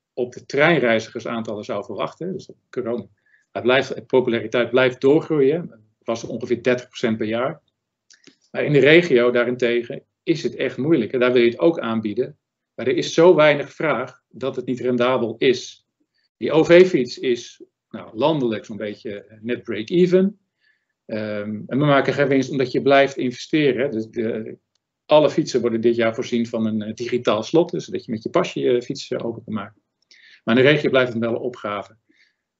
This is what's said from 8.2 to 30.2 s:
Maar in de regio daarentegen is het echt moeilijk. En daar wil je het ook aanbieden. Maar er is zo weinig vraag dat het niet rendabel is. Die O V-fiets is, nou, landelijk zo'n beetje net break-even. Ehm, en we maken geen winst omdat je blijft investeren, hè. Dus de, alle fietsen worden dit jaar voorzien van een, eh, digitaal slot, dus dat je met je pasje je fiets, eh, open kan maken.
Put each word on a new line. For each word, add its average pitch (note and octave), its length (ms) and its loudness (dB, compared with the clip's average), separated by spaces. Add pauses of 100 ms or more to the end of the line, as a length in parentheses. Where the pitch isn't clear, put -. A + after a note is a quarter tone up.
Maar C3 140 -4
in C#3 80 -2
de C#3+ 60 6
regio C3+ 520 6
daarentegen B2 760 -2 (180)
is D#3 200 -2
het A#2+ 120 -4
echt C3+ 220 -6
moeilijk. C3 360 0
En B2+ 80 0
daar B2 120 2
wil B2 100 4
je A#2+ 80 6
het A#2 80 -8
ook E3 200 2
aanbieden. A2+ 600 -4 (360)
Maar A#2 120 -6
er C#3+ 100 0
is - 180 -4
zo E3+ 200 8
weinig D3+ 380 2
vraag C3 560 -4
dat B2+ 280 -8
het B2 100 -8
niet B2 140 -4
rendabel B2 580 0
is. - 480 0 (500)
Die - 160 -4
O D3+ 120 4
V-fiets E3+ 540 6
is, - 440 -6 (260)
nou, G2 280 -16
landelijk A#2+ 480 0
zo'n G#2+ 120 -14
beetje G#2 640 -12
net A#2 220 -6
break-even. F3+ 760 0 (680)
Ehm, G#2+ 600 -8
en B2 120 -4
we D3 60 2
maken C#3 280 2
geen C3+ 160 0
winst C3+ 220 0
omdat C3 220 -2
je C3 100 -2
blijft C#3 340 4
investeren, C3 680 -2
hè. C#3+ 40 -2
Dus A2 180 -6
de, A#2 520 -8 (460)
alle D3+ 260 4
fietsen D3+ 300 -2
worden A2+ 200 0
dit A#2 160 2
jaar A2+ 180 0
voorzien A#2 320 -2
van A2+ 200 -2
een, G#2+ 160 -2
eh, G#2+ 120 -8
digitaal A#2+ 480 -2
slot, E3 280 0
dus - 160 -6
dat - 180 -10
je - 60 -12
met A2 120 -6
je - 80 -8
pasje E3+ 300 -2
je B2+ 220 0
fiets, - 280 -10
eh, A#2+ 160 -6
open A2+ 180 -10
kan G#2+ 100 -10
maken. G#2 280 -12 (640)